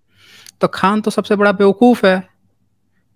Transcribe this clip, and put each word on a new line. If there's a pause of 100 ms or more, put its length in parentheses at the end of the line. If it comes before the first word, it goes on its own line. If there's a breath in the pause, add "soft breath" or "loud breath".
(600 loud breath)
तो
खान
तो
सबसे
बड़ा
बेवकूफ़
है, (880)